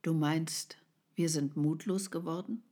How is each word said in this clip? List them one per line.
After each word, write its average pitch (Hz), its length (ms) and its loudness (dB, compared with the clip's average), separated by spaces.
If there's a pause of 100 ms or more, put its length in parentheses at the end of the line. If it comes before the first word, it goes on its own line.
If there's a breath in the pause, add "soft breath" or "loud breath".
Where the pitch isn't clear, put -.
Du 165 120 0
meinst, 156 640 0 (380)
wir 170 140 2
sind 147 260 0
mutlos 165 560 0
geworden? 175 500 -4 (100)